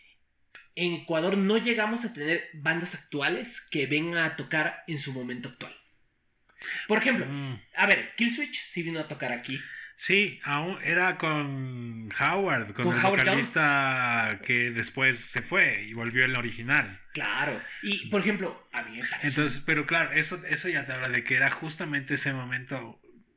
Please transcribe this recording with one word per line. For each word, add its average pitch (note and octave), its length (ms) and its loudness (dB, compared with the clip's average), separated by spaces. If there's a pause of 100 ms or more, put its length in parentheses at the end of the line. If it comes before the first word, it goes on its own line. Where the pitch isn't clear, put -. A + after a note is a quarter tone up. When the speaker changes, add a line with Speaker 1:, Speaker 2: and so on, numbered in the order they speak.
(760)
Speaker 1:
en F3 200 0
Ecuador E3 420 2
no G3+ 220 4
llegamos A#3 460 2
a A3 100 -6
tener D3+ 400 -2
bandas E3 400 -2
actuales D#3+ 680 -2 (100)
que C#3+ 160 0
vengan E3 380 2
a D#3 120 -2
tocar D#3 500 -2
en D#3 120 -4
su C#3 140 -6
momento B2 380 -8
actual. - 260 -14 (1120)
Por G#3+ 100 4
ejemplo, A#3 280 2
Speaker 2:
Mm. C#3 340 -6 (160)
Speaker 1:
a F#3+ 100 4
ver, - 300 2
Killswitch A#3+ 440 0
sí - 220 -6
vino D#3+ 180 -4
a D#3 80 -6
tocar C3 240 -6
aquí. C3 280 -6 (360)
Speaker 2:
Sí, F#3+ 480 2
aún D3+ 380 -2
era F3 360 2
con C3 880 -2 (100)
Howard, C#3+ 540 2
con B2 140 0
Speaker 1:
Con - 120 4
Speaker 2:
el B2 60 4
Speaker 1:
Howard G3 160 4
Speaker 2:
vocalista C3 1300 2
que A#2+ 240 2
después A#2+ 480 2
se - 240 -4
fue C3+ 440 2
y A2 60 -12
volvió A#2 320 2
el B2+ 140 2
original. A#2 600 0 (140)
Speaker 1:
Claro, B2+ 480 -2 (220)
y G3+ 260 -2
por G3+ 140 2
ejemplo, F#3+ 500 -2
a - 100 -4
mí A2 140 -12
me B2 100 -6
parece - 220 -2
Speaker 2:
Entonces, C#3+ 380 2
pero D3+ 200 4
claro, E3 260 2
eso, D#3 340 0
eso D#3 240 -2
ya C#3 160 -2
te C3+ 60 -6
habla B2+ 180 -4
de A#2+ 120 0
que C3 120 0
era C3+ 160 4
justamente D3+ 640 -4
ese C#3 180 0
momento, B2+ 680 -6 (380)